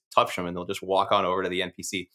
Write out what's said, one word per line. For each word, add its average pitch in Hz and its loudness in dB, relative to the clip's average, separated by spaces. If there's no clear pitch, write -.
touch 151 2
them, 90 -4
and 87 -6
they'll 87 -6
just 92 -6
walk 95 2
on 101 4
over 92 2
to 90 -2
the 90 0
N 90 -6
P 92 -14
C. 90 -6